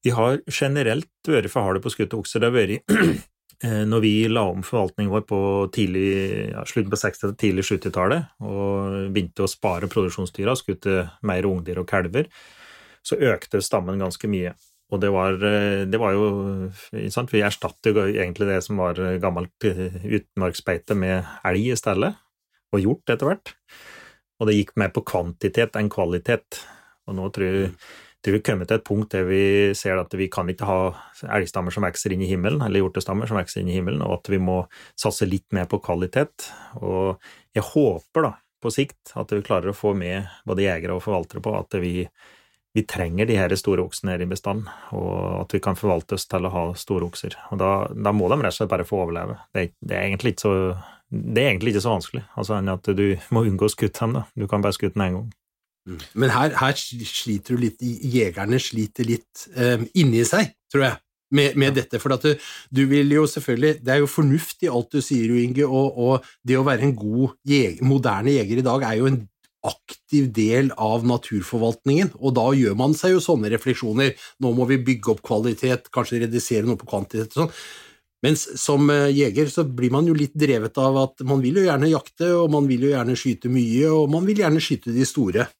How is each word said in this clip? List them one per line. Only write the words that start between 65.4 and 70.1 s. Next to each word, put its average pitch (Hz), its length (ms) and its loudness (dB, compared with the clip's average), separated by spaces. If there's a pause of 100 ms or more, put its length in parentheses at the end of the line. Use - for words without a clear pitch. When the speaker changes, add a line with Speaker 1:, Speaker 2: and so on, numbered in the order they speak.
Speaker 2:
og, 135 320 2
og 127 260 2 (220)
det 127 140 4
å 135 40 2
være 131 200 2
en 139 120 2
god 110 380 0 (100)
jeg-, 127 380 2
moderne 127 560 2
jeger 113 220 0
i - 20 0
dag 127 220 2
er 110 160 0
jo 131 80 4
en 123 200 0 (360)
aktiv - 680 0